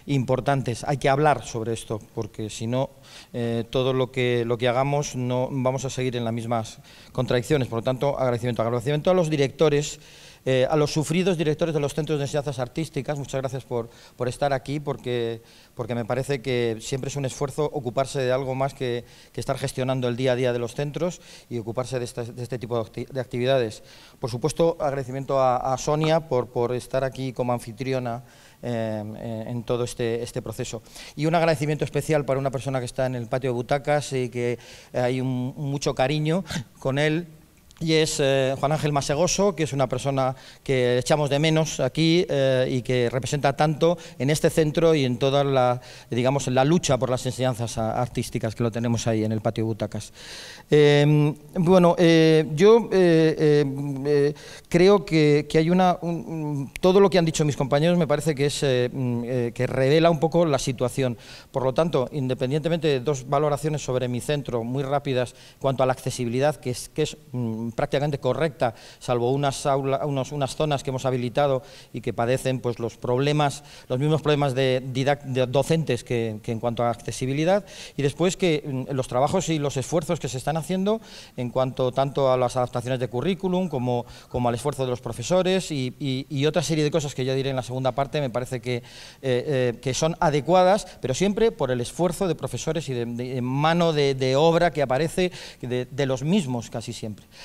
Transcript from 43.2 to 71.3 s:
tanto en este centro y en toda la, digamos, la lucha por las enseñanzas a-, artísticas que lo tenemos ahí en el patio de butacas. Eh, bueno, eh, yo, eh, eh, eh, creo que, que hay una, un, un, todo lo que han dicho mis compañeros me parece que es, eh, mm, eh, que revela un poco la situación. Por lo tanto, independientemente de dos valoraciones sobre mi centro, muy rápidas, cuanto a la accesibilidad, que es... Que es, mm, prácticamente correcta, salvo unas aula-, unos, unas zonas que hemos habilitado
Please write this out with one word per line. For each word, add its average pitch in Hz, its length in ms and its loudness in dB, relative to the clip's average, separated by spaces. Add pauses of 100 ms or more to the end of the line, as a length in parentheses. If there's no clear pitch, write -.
tanto 156 440 2 (200)
en 131 120 0
este 156 180 2
centro 160 460 4
y 143 100 2
en 123 140 0
toda 139 260 2
la, 123 380 2 (280)
digamos, 127 360 0
la 131 180 4
lucha 151 320 2
por 120 140 -2
las 127 160 -2
enseñanzas 120 500 -2
a-, 113 240 -2
artísticas 120 540 -4
que - 80 -4
lo 117 80 2
tenemos 117 360 -2
ahí 110 180 2
en 110 80 0
el 107 100 -2
patio 113 220 -2
de - 20 -2
butacas. 107 480 -6 (560)
Eh, 147 640 6 (220)
bueno, 175 420 6
eh, 160 560 6
yo, 208 360 6
eh, 165 480 6
eh, 151 260 6 (420)
eh, 147 280 4 (360)
creo 180 340 6
que, 147 420 4
que 156 120 2
hay 160 100 4
una, 180 320 4
un, 170 140 -4
un, 147 640 -6
todo 185 180 6
lo 196 120 8
que 185 80 2
han 170 80 4
dicho 160 180 0
mis 147 140 0
compañeros 147 400 2
me 165 80 2
parece 151 280 0
que 139 120 0
es, - 160 -2
eh, 127 280 2
mm, 123 360 -2
eh, 120 280 -2
que 127 120 0
revela 135 440 4
un 165 80 2
poco 165 280 2
la 139 120 2
situación. 127 600 -2 (340)
Por 131 100 -2
lo 127 120 0
tanto, 151 360 2
independientemente 143 800 -2
de 135 120 2
dos 131 280 -2
valoraciones 147 560 0
sobre 127 240 -2
mi 123 140 -4
centro, 127 420 -2
muy 127 180 -4
rápidas, 135 520 -2 (240)
cuanto 135 240 0
a 131 40 6
la 127 60 4
accesibilidad, 127 640 -2
que - 140 -6
es... - 180 -8
Que - 140 -4
es, - 160 -4 (140)
mm, 117 340 -4
prácticamente 139 540 -2
correcta, 127 540 0 (260)
salvo 123 320 2
unas 139 340 0
aula-, 135 400 0
unos, 135 240 -2
unas 143 240 -4
zonas 151 300 0
que 139 60 -4
hemos 127 140 -4
habilitado 131 600 0 (280)